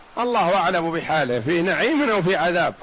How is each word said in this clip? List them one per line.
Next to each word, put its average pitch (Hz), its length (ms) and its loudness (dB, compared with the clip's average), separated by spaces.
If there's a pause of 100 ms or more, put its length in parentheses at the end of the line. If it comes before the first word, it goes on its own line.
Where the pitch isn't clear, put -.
(180)
الله 220 380 0
أعلم 170 360 0
بحاله، 143 480 -2
في 165 220 0
نعيم 226 480 0
أو 208 120 0
في 185 140 2
عذاب، 165 480 0